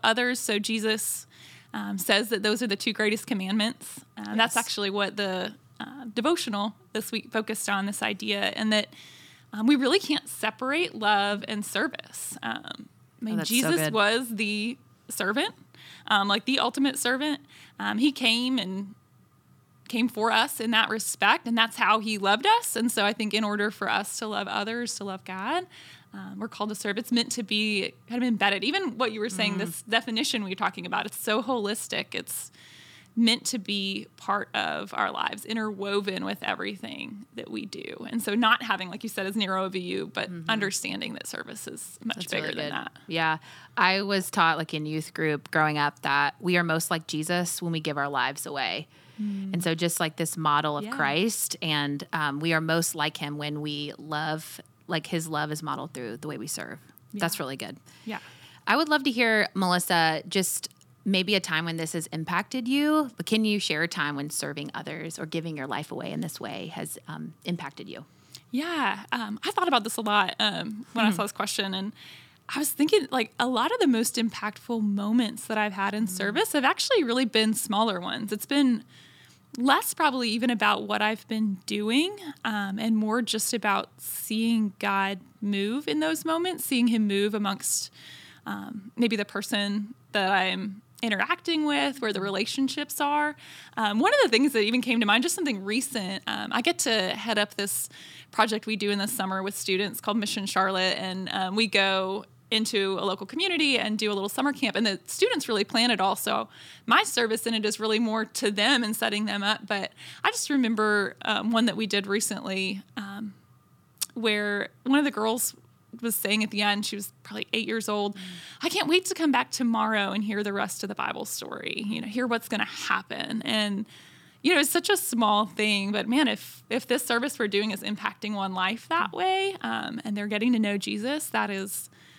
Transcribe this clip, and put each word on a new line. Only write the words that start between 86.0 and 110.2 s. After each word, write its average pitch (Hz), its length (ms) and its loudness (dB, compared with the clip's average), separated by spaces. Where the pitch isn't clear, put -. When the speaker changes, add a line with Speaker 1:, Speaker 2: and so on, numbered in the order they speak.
Speaker 1:
those 320 240 0
moments, 339 400 -2
seeing 240 220 4
him 220 200 4
move 202 260 2
amongst, 202 560 -2
um, 202 520 -8
maybe 233 180 2
the 202 100 0
person 202 680 -4
that 190 200 2
I'm 190 500 0
interacting 302 640 0
with, 285 360 2
where 220 120 0
the 196 80 -2
relationships 240 800 -2
are. 294 360 2
Um, 214 220 2
one 392 140 6
of 571 100 6
the 339 60 6
things 247 240 4
that 226 100 4
even 233 180 2
came 233 180 2
to 220 60 4
mind, 214 180 6
just 339 120 0
something 262 280 -2
recent, 202 640 -2
um, - 240 -2
I 240 100 0
get 339 180 2
to 214 360 2
head 214 240 -2
up 208 160 0
this - 340 -4
project 220 340 2
we 220 100 -2
do 202 160 0
in 202 80 0
the 202 80 -2
summer 190 340 -2
with 196 160 -4
students 190 440 0
called 214 160 0
Mission 202 280 -2
Charlotte, 190 540 2
and, 185 320 -6
um, 190 240 -2
we 220 120 4
go 190 580 2
into 202 480 2
a - 60 -2
local 196 200 -2
community 311 520 2
and 214 200 0
do 208 140 0
a - 20 0
little 196 160 -2
summer 277 240 0
camp, 214 220 -2
and 220 100 2
the 196 220 0
students 427 420 2
really 214 140 2
plan 233 280 2
it 196 80 2
all. 190 160 4
So - 320 -2
my - 180 6
service 226 440 0
in 226 80 0
it 214 100 0
is 208 140 0
really 220 200 2
more 220 240 0
to - 280 -2
them 233 320 4
and 214 120 -2
setting 214 300 0
them 202 180 -2
up. 208 240 0
But 196 240 -4